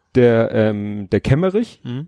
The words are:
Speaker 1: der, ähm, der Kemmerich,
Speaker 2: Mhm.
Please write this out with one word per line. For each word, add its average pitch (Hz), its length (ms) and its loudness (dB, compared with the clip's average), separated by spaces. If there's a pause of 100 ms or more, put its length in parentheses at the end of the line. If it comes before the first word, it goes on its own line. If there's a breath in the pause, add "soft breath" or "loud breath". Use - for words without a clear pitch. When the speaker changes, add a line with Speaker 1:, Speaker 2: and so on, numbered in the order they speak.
(160)
Speaker 1:
der, 120 380 4
ähm, 104 560 -2
der 104 120 0
Kemmerich, 185 600 -2
Speaker 2:
Mhm. 131 240 -10